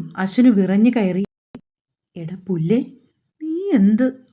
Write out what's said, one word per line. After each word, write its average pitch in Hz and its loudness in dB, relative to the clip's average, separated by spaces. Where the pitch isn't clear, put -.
അശ്വിന് 240 2
വിറഞ്ഞു 202 2
കയറി. 196 -2
"എടാ 170 -12
പുല്ലേ, 180 -2
നീ 320 -6
എന്ത് 220 4